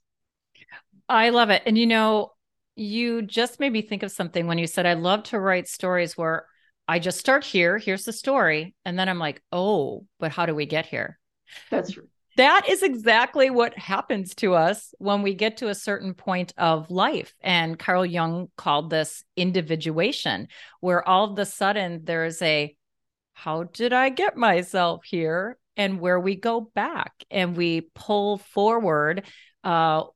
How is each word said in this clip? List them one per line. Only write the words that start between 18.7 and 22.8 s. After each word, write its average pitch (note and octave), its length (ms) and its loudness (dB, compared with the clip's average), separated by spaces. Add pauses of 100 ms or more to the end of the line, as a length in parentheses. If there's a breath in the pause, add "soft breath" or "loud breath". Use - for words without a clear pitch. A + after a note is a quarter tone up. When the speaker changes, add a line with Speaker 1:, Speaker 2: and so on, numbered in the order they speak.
Speaker 1:
this D#3 320 -4 (120)
individuation, E3 1120 -2 (300 loud breath)
where F3+ 280 0
all G3 240 4
of G3 80 -6
a G3+ 60 -2
sudden F#3+ 580 -2
there's E3 400 -4
a, D3+ 320 0 (580)